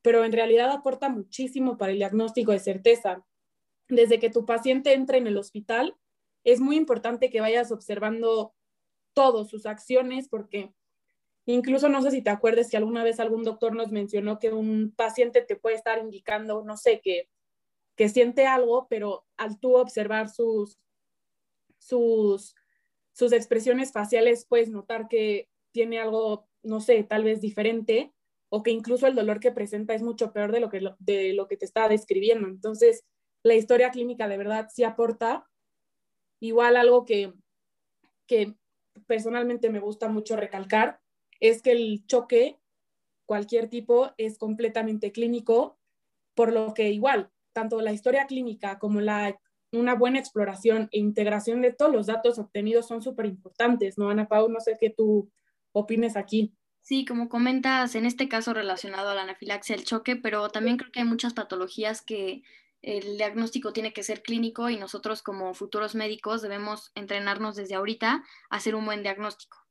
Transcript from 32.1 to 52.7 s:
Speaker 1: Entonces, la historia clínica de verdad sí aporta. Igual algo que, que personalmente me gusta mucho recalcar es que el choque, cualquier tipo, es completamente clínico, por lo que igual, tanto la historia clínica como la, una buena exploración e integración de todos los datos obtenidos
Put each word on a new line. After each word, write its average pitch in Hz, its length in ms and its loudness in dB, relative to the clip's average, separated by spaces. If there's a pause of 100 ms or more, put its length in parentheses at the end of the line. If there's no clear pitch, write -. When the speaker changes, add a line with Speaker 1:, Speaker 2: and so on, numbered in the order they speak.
Speaker 1:
Entonces, 214 560 2 (380)
la 226 120 8
historia 240 360 4
clínica 240 360 -6
de 196 100 -4
verdad 214 340 -4
sí 240 120 0
aporta. 226 640 -2 (920)
Igual 233 340 4
algo 247 300 6
que, 202 280 -2 (920)
que 214 280 0 (520)
personalmente 240 600 -2
me 208 100 -4
gusta 214 300 -6
mucho 214 260 -4
recalcar 214 640 -2 (400)
es 226 220 4
que 254 100 4
el 220 360 0
choque, 247 520 2 (680)
cualquier 220 440 -2
tipo, 240 480 0
es 220 200 -6
completamente 220 760 -4
clínico, 233 680 0 (560)
por 226 160 4
lo 220 220 -2
que 214 160 0
igual, 208 420 0 (220)
tanto 220 280 -4
la 214 120 -2
historia 254 340 0
clínica 220 520 -8
como 208 200 -2
la, 208 400 -2 (320)
una 240 240 0
buena 247 240 2
exploración 220 720 0
e 214 80 -2
integración 208 640 0
de 247 100 2
todos 294 220 2
los 208 140 0
datos 226 300 0
obtenidos 214 480 -2